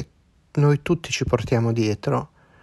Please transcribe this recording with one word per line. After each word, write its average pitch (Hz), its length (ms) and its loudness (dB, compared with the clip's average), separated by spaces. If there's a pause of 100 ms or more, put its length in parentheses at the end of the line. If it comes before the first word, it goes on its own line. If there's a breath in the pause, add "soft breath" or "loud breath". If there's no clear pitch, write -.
(520)
noi 147 300 2
tutti - 300 -4
ci - 140 -4
portiamo 117 460 0
dietro 113 600 -2 (320 soft breath)